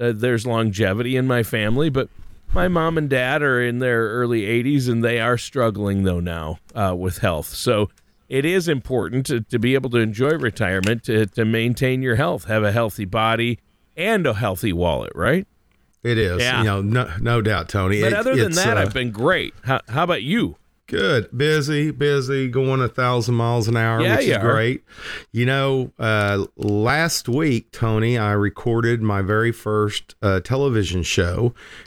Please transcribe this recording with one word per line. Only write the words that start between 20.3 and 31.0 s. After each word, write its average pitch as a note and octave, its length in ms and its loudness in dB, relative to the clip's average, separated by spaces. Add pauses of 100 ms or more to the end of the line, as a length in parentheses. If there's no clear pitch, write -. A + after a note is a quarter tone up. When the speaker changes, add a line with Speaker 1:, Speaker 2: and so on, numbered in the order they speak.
Speaker 2:
Good. D#3 500 0
Busy, D3+ 560 0
busy, C3+ 540 0
going C3 360 0
a A#2+ 60 2
thousand B2 480 0
miles A#2 320 0
an A#2 80 2
hour, A2+ 260 2
Speaker 1:
Yeah, - 140 2
Speaker 2:
which C#4 100 2
Speaker 1:
you F3 60 2
Speaker 2:
is A#2+ 40 2
Speaker 1:
are. G2 60 -2 (100)
Speaker 2:
great. A2+ 320 0 (480)
You A#2+ 140 0
know, C3+ 520 0
uh, G#2 460 2 (120)
last A#2 680 0
week, C3 460 0
Tony, A2+ 460 0
I G#2 140 2
recorded A2+ 680 0
my G2+ 220 0
very G#2+ 280 0
first, G#2+ 720 -2
uh, F#2+ 200 2
television A2 640 0